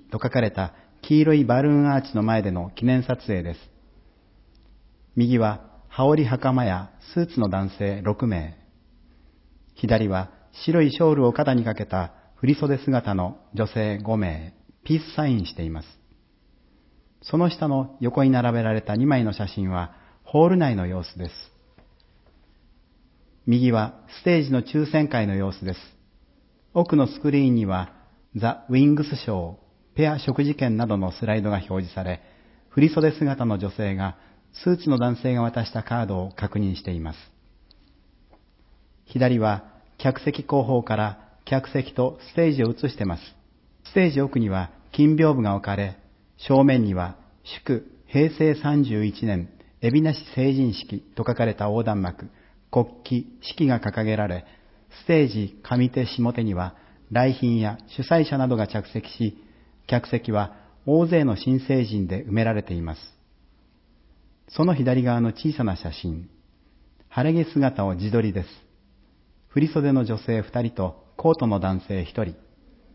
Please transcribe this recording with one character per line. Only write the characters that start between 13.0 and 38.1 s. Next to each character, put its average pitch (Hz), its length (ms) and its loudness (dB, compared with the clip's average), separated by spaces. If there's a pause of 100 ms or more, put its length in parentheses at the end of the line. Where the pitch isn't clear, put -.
の 92 220 -4 (160)
女 104 140 -2
性 107 320 -2
五 107 180 -2
名、 82 380 -4 (300)
ピ 156 120 0
ー 156 40 0
ス - 160 -18
サ 151 100 0
イ 131 80 2
ン 101 100 0
し - 100 -12
て 85 100 -8
い 80 40 -6
ま 80 140 -8
す。 - 60 -18 (1300)
そ - 160 -4
の 175 140 2
下 160 180 -4
の 135 320 -4
横 123 240 0
に 135 60 6
並 123 220 2
べ 117 100 0
ら 110 100 0
れ 110 80 0
た 104 160 -4
二 120 80 2
枚 151 200 2
の 104 100 -2
写 101 140 -6
真 95 220 -4
は、 87 240 -6 (300)
ホ 156 220 4
ー - 40 4
ル 190 60 4
内 139 200 2
の 90 100 -2
様 90 180 -6
子 - 140 -18
で 90 100 -8
す。 - 40 -14 (2250)
右 123 260 4
は、 110 220 0 (260)
ス - 40 -20
テ 175 160 4
ー 147 40 0
ジ 135 80 -2
の 127 100 0
抽 151 280 -2
選 151 180 2
会 117 180 0
の 98 80 0
様 98 180 -2
子 - 120 -12
で 92 100 -6
す。 - 60 -16 (920)
奥 175 220 2
の 139 140 4
ス - 120 -10
ク 151 100 0
リ 139 180 4
ー - 20 4
ン 120 60 4
に 110 100 2
は、 92 260 -4 (440)
ザ・ 113 320 -4
ウ 127 60 -2
ィ 135 120 6
ン 147 80 6
グ 151 80 0
ス 147 140 -4
シ - 100 -10
ョ 92 280 -4
ー、 - 20 -20 (400)
ペ 156 120 2
ア 151 120 -2
食 139 240 -2
事 147 100 0
券 123 220 0
な 113 100 0
ど 104 120 0
の 92 120 -2
ス 110 160 -8
ラ 107 100 0
イ 107 60 -2
ド 104 80 -2
が 101 60 0
表 92 120 -6
示 92 260 -6
さ 92 100 -6
れ、 90 180 -8 (460)
振 - 140 2
り 156 80 6
袖 156 200 2
姿 139 340 -2
の 104 140 0
女 98 120 -4
性 98 260 -4
が、 95 200 -4 (360)
ス - 180 -2
ー 180 140 4
ツ 156 60 0
の 131 80 2
男 120 180 0
性 127 180 -2
が 120 80 0
渡 117 220 -2
し - 80 -12
た 113 100 -4
カ 120 200 -4
ー 110 40 -4
ド 95 160 -4
を 95 100 -8
確 - 260 -6
認 98 180 -2
し - 80 -16
て 92 80 -6
い 82 80 -6
ま 78 140 -8
す。 - 40 -20 (1900)